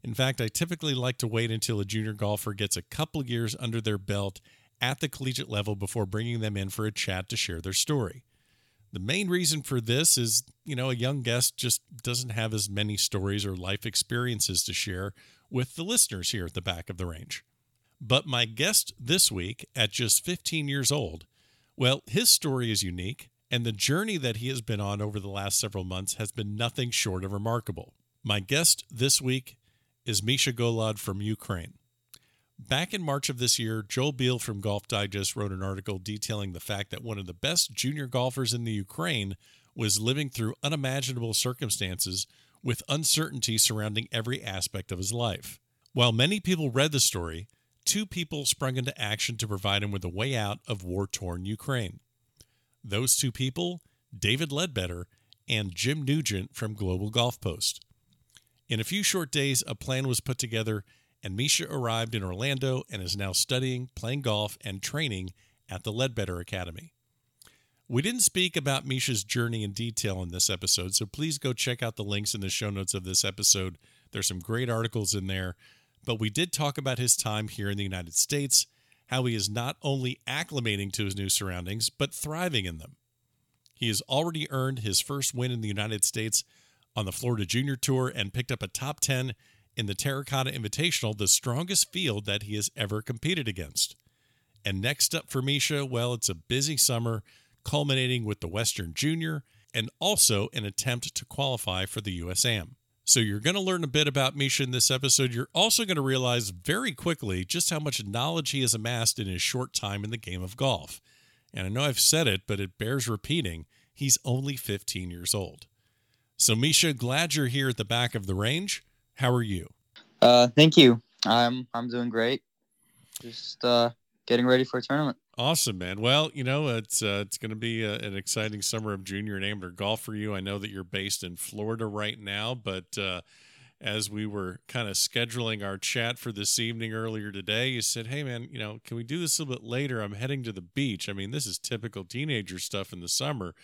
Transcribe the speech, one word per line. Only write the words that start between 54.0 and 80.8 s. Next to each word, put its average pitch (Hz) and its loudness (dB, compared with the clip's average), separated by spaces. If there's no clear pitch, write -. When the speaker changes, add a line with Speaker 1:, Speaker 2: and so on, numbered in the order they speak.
Speaker 1:
David 131 2
Ledbetter 101 -2
and 104 0
Jim 143 -2
Nugent 127 -2
from 110 -4
Global 98 0
Golf 120 0
Post. - -2
In 110 0
a 110 0
few 202 -2
short 175 2
days, 139 2
a - -6
plan 131 -2
was 127 2
put - -4
together, 110 -2
and 95 -6
Misha 147 2
arrived 117 0
in 104 -2
Orlando 131 -2
and 104 -6
is 92 -4
now 95 -4
studying, 127 0
playing 131 -4
golf, 107 0
and 98 -8
training 104 -4
at 92 -10
the 110 -4
Ledbetter 107 -2
Academy. 90 -8
We 120 2
didn't 233 0
speak 180 2
about 135 0
Misha's 127 0
journey 117 0
in 98 -4
detail 107 -2
in 87 -6
this 87 2
episode, 95 0
so 110 2
please 147 -4
go 131 -2
check 123 -2
out 113 -4
the 107 -6
links 101 0
in 104 -4
the 95 -4
show 104 -2
notes 98 -2
of 95 -4
this 92 2
episode. 95 2
There's 101 0
some 92 -4
great 117 -2
articles 113 0
in 95 -2
there, 92 -2
but 117 0
we 110 0
did 165 -2
talk 147 0
about 131 -2
his 123 4
time 107 -2
here 101 -4
in 101 0
the 101 -2
United 92 -6
States, - 2
how 127 0
he 117 2
is 101 0
not 120 -4
only 135 -2
acclimating 120 -2